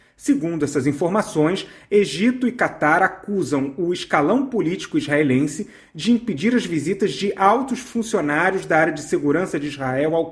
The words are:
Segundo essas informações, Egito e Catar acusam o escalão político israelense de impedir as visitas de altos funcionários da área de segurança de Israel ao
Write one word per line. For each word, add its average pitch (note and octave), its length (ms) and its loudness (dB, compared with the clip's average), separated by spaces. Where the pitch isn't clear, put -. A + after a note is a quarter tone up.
Segundo D3+ 480 0
essas C3+ 220 0
informações, E3+ 800 0
Egito G#3 560 2
e A3+ 60 0
Catar D#3+ 500 2
acusam C#3+ 720 -2
o F3 160 -2
escalão F3+ 540 0
político F3+ 500 -2
israelense D3 720 0
de E3+ 200 0
impedir G#3+ 420 0
as A#3+ 100 2
visitas E3+ 480 -2
de G3 220 -4
altos G#3+ 460 2
funcionários F#3 840 -2
da D#3+ 140 2
área E3 140 2
de D3 100 -8
segurança D#3+ 560 0
de C#3+ 80 -6
Israel C#3 480 -2
ao E3 180 0